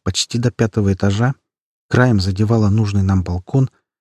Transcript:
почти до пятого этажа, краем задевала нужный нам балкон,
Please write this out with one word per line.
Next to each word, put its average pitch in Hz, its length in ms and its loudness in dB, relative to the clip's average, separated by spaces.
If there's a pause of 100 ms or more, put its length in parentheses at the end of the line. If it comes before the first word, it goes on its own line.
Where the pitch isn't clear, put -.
почти - 340 -6
до 120 140 -2
пятого 107 400 -2
этажа, 101 420 0 (540)
краем 123 320 2
задевала 104 500 0
нужный 101 320 0
нам 95 220 2
балкон, 90 460 -2 (320)